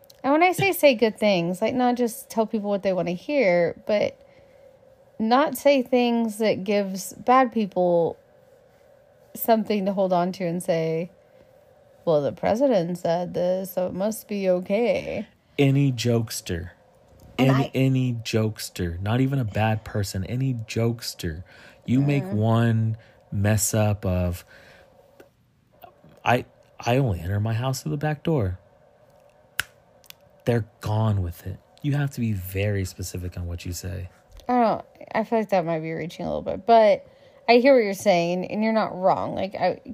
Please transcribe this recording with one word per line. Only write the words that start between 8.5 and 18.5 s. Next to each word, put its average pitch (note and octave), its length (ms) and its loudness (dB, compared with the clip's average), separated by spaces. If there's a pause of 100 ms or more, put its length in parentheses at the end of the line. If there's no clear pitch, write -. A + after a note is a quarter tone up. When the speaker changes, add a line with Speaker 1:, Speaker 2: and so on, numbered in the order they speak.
Speaker 1:
something G#3+ 500 0
to G3+ 60 -2
hold F#3 220 0
on F3+ 200 2
to F#3 120 -6
and F3 180 -4
say, E3 480 -2 (920)
"Well, D3+ 160 4
the C3 100 0
president F#3 680 0
said E3+ 340 -2
this, F#3 400 -2
so F3+ 140 -2
it - 60 -8
must G#3+ 360 -6
be G3 200 -2
okay." G3 800 -2 (320)
Speaker 2:
Any C#3 320 4
jokester. A2+ 760 -2 (680)
Speaker 1:
And C3 140 4
Speaker 2:
Any, C3+ 140 4
Speaker 1:
I - 80 -10
Speaker 2:
any C3 400 2
jokester. G#2+ 880 -4